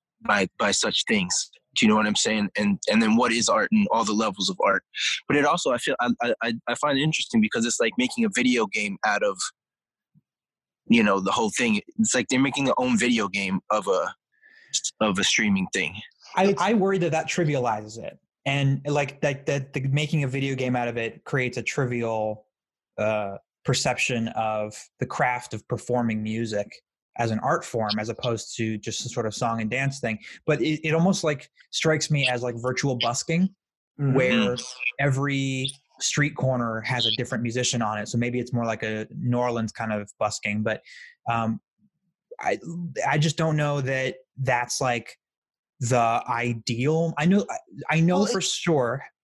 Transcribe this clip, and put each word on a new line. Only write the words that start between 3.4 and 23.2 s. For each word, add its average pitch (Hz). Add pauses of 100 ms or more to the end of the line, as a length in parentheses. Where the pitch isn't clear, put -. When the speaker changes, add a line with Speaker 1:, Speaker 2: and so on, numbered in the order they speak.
Speaker 1:
art 107
and 104
all 113
the 107
levels 107
of 185
art? 98 (420)
But 143
it 147
also, 147
I 120
feel, 135
I, 123 (120)
I, 120
I, 117 (140)
I 120
find 147
it 135
interesting 151
because 113
it's 117
like 113
making 123
a 110
video 123
game 104
out 107
of, 98 (1500)
you 117
know, 101
the 95
whole 110
thing. 110 (180)
It's 110
like 127
they're 127
making 135
their 127
own 127
video 113
game 95 (120)
of 104
a, 92 (840)
of 104
a 98
streaming 98
thing. 92 (400)
Speaker 2:
I, 190
Speaker 3:
It's 196
Speaker 2:
I 208
worry 196
that 170
that -
trivializes 120
it. - (260)
And, 139
like, 143
that, 143
that 143
the 139
making 147
a 135
video 135
game 127
out 120
of 117
it 113
creates 127
a 120
trivial, 113 (540)
uh, 107 (280)